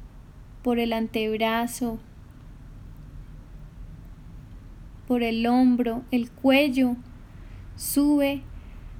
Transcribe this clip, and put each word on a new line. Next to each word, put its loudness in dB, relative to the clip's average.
por 4
el 2
antebrazo, 0
por 2
el 2
hombro, 6
el 0
cuello, 6
sube 2